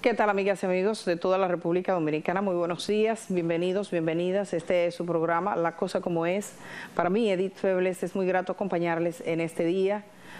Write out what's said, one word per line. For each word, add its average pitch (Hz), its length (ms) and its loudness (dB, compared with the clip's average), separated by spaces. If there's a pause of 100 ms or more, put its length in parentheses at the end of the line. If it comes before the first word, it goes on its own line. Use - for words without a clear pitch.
¿Qué 240 100 6
tal, 208 160 4
amigas 196 320 2
y 202 40 -2
amigos 190 400 0
de 175 100 2
toda 185 220 2
la 190 100 2
República 175 460 0
Dominicana? 160 480 0
Muy 190 140 0
buenos 170 320 -2
días, 214 420 0
bienvenidos, 180 600 0
bienvenidas. 175 640 -2
Este 175 320 2
es 170 100 -2
su 175 100 -6
programa, 170 500 0
La 165 220 -2
Cosa 185 240 -2
Como 165 240 0
Es. 190 300 -2 (380)
Para 175 160 2
mí, 214 220 2
Edith 190 240 0
Febles, 185 480 0
es 175 100 -6
muy 190 140 0
grato 185 240 0
acompañarles 170 760 0
en 165 140 0
este 165 240 -2
día. 190 400 2 (360)